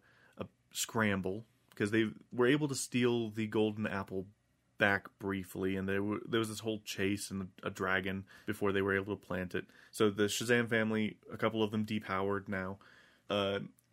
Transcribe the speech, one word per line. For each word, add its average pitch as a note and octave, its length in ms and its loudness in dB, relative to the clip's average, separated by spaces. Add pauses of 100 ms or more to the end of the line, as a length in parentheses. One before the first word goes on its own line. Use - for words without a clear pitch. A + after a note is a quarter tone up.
(380)
a - 80 -8 (260)
scramble G2+ 720 0 (300)
'cause G#2 160 0
they A2 200 2 (200)
were A#2+ 160 4
able D3 220 4
to C3+ 60 -6
steal A#2+ 560 0
the A2 160 -2
golden G#2+ 400 0
apple F#2+ 400 -4 (500)
back G2+ 320 4 (100)
briefly, F#2+ 580 -2
and F#2+ 120 -2
there G2 80 0
w-, G2+ 320 -2
there A2+ 100 2
was A2 100 0
this G#2+ 120 -8
whole A2 240 -4
chase G2 460 -2
and F#2+ 180 -6 (140)
a G2+ 80 -4
dragon F#2+ 540 0 (220)
before G#2 260 0
they G2 100 2
were G2 120 2
able G2 220 0
to - 100 -20
plant F#2 280 -4
it. F#2+ 100 -4 (260)
So G#2+ 200 4
the G#2 140 2
Shazam A#2 440 2
family, A2 480 0 (160)
a A2 40 -10
couple A2 260 0
of G#2 80 2
them G#2+ 160 0
depowered G2 600 -2
now, F#2+ 300 -4 (520)
uh, G2+ 300 0 (320)